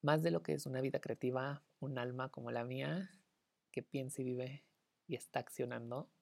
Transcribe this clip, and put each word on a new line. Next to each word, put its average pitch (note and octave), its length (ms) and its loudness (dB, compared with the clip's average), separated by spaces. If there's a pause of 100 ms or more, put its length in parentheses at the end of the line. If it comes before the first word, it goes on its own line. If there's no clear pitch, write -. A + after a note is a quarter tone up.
más D#3 200 8
de E3 100 6
lo E3 100 2
que D#3 100 0
es D3 140 0
una C3 140 -2
vida C3+ 200 2
creativa, C3 640 0 (160)
un C3+ 200 -2
alma B2+ 320 -2
como A#2 200 -6
la A#2+ 140 0
mía, C#3+ 460 -2 (600)
que - 120 -2
piensa C3+ 400 -2
y - 20 0
vive B2+ 400 -2 (420)
y D#3+ 80 -2
está - 260 -2
accionando B2 720 -4 (120)